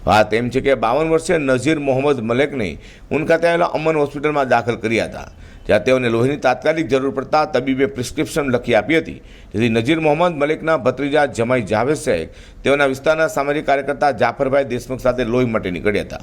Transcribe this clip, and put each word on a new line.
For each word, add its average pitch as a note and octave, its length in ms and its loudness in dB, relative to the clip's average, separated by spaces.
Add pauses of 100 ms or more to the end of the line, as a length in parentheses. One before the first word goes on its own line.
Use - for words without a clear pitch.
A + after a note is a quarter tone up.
વાત G#2 280 4
એમ A#2+ 160 0
છે B2+ 100 0
કે C3 140 2
બાવન B2 340 0
વર્ષીય D#3+ 300 2
નઝીર C3+ 400 0
મોહમ્મદ C#3 420 0
મલેકને A#2 580 -2 (320)
ઉન D3 160 -2
ખાતે E3 220 2
આવેલા E3+ 160 2
અમન D#3+ 320 -2
હોસ્પિટલમાં D3 520 -2
દાખલ A#2 280 0
કર્યા G#2+ 280 -2
હતા, - 260 -10 (360)
જ્યાં G2 180 2
તેઓને B2+ 240 2
લોહીની A#2+ 280 0
તાત્કાલિક D3 520 0
જરૂર C3 260 0
પડતા D3 300 0
તબીબે C#3 420 0
પ્રિસ્ક્રિપ્શન C3+ 560 -4
લખી B2 320 0
આપી C#3 240 2
હતી, - 160 -4 (400)
જેથી A2+ 140 2
નઝીર A#2 320 2
મોહમ્મદ D#3+ 360 2
મલેકના D#3 400 0
ભત્રીજા C#3 500 0
જમાઈ A#2 360 0
જાવેદ A2 340 0
શેખ F2+ 320 -2 (360)
તેઓના C#3 220 4
વિસ્તારના D3+ 420 0
સામાજિક D3 380 -2
કાર્યકર્તા C#3 440 0
જાફરભાઈ C3 540 0
દેશમુખ B2 360 -6
સાથે B2 240 0
લોહી B2 220 2
માટે A2 240 -2
નીકળ્યા F2+ 320 -2
હતા. D2 200 -10